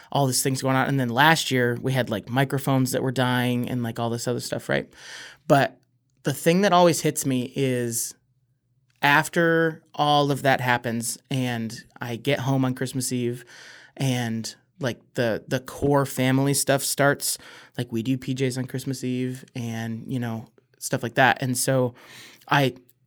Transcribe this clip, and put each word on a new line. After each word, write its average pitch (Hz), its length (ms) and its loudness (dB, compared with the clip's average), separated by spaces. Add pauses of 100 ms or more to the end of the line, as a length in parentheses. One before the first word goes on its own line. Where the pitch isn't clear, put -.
(120)
all 139 140 2
these 127 160 0
things 131 180 -2
going 131 160 0
on. 127 100 2
And 139 140 0
then 123 80 0
last 147 420 4
year 120 300 2
we 131 140 -2
had, 117 160 0
like, 104 180 -4
microphones 131 640 0
that 127 100 -2
were 131 100 -2
dying 123 580 0
and, 123 120 -4
like, 117 160 -6
all 117 120 -2
this 117 180 -6
other 120 120 -2
stuff, - 280 -8
right? - 240 -2 (560)
But 139 300 4 (460)
the 143 100 -2
thing 170 260 2
that 196 140 4
always 175 260 6
hits 151 240 -2
me 127 320 -2
is 123 580 -2 (840)
after 165 840 2 (120)
all 147 360 4
of 135 120 -2
that 135 180 2
happens 120 560 -2 (140)
and 120 540 -4 (180)
I 120 140 -6
get 139 240 0
home 131 260 2
on 127 80 0
Christmas 127 380 -4
Eve 123 340 -4 (500)
and, 120 580 -2 (240)
like, 123 220 -4 (140)
the, 117 340 0
the 131 120 -2
core 139 440 0
family 131 480 0
stuff 139 300 0
starts, - 560 0 (400)
like, 123 140 -6
we 113 100 -2
do 131 160 -2
P 131 160 -6
Js 127 240 -2
on 127 80 -4
Christmas 131 360 -8
Eve 127 520 -4
and, 113 520 -6
you 131 120 -4
know, 113 300 -6 (300)
stuff - 240 -4
like 113 120 -4
that. 127 260 4
And 127 180 -2
so 127 360 0 (540)
I, 143 260 2 (320)